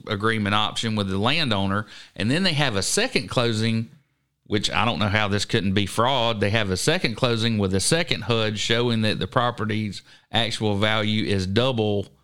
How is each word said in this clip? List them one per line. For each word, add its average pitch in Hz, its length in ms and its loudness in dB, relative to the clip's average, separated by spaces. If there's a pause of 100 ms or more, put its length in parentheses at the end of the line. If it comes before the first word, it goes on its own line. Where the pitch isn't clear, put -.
agreement 107 480 0
option 107 400 -2
with 101 140 -2
the 95 80 -2
landowner, 104 680 0 (300)
and 101 140 -2
then 165 140 0
they 175 100 2
have 135 220 0
a 95 80 0
second 196 440 -2
closing 113 640 0 (600)
which - 220 0
I 92 120 2
don't 110 140 0
know 101 120 0
how 107 180 2
this 101 180 0
couldn't 98 280 0
be 101 120 2
fraud. 117 540 2
They 101 100 2
have 104 220 0
a 92 40 0
second 151 380 0
closing 117 460 0
with 95 160 2
a 120 40 2
second 165 440 0
hud 110 340 0
showing 117 460 0
that 104 160 0
the 92 80 -4
property's 107 760 -2 (300)
actual 110 440 0
value 107 480 0
is 95 220 0
double 107 640 0 (160)